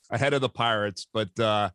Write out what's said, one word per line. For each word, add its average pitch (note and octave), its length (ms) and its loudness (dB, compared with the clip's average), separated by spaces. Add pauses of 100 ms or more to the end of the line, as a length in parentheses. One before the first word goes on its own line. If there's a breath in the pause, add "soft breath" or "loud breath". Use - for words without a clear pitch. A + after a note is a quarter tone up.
(100)
ahead C#3 240 0
of C3+ 80 2
the B2+ 80 0
Pirates. G#2+ 600 -2
But, A2 280 -4
uh, G#2 340 2